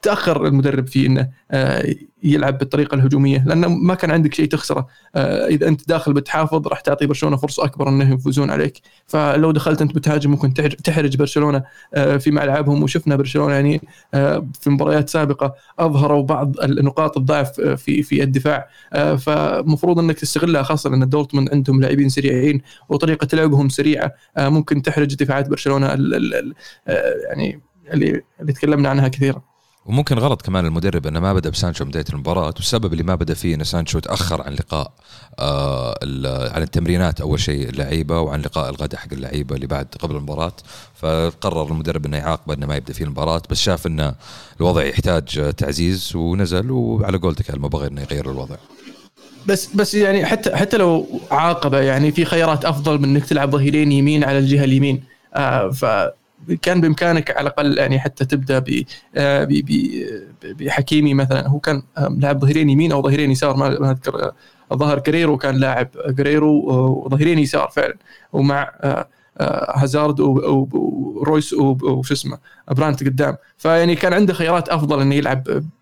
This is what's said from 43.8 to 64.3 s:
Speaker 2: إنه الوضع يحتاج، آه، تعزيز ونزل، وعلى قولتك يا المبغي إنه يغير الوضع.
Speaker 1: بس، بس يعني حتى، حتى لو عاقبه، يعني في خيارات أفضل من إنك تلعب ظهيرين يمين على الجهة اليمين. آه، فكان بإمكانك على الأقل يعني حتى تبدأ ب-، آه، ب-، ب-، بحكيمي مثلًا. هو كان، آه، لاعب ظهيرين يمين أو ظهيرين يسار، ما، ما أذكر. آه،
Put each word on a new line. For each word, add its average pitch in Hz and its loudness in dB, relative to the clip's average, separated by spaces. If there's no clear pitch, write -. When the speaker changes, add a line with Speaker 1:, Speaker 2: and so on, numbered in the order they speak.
Speaker 2:
إنه 76 -2
الوضع 82 2
يحتاج، 76 -2
آه، 73 0
تعزيز 85 -2
ونزل، 90 -2
وعلى 113 -2
قولتك 85 -2
يا 71 -8
المبغي 71 -4
إنه 69 -8
يغير 69 -6
الوضع. 67 -10
Speaker 1:
بس، 190 -2
بس 202 0
يعني 196 4
حتى، 214 -2
حتى 202 0
لو 175 2
عاقبه، 151 2
يعني 135 2
في 165 2
خيارات 160 0
أفضل 151 0
من 139 2
إنك 139 2
تلعب 143 0
ظهيرين 147 2
يمين 143 4
على 139 2
الجهة 139 4
اليمين. 131 2
آه، 127 0
فكان 139 -2
بإمكانك 165 2
على 143 -2
الأقل 143 0
يعني 135 2
حتى 135 -4
تبدأ 131 0
ب-، 131 -2
آه، 143 2
ب-، 143 0
ب-، - -6
بحكيمي 143 0
مثلًا. 135 0
هو 147 2
كان، 139 -2
آه، 139 0
لاعب 139 2
ظهيرين 147 4
يمين 151 4
أو 139 2
ظهيرين 139 2
يسار، 135 2
ما، 139 0
ما 139 2
أذكر. - -4
آه، - -4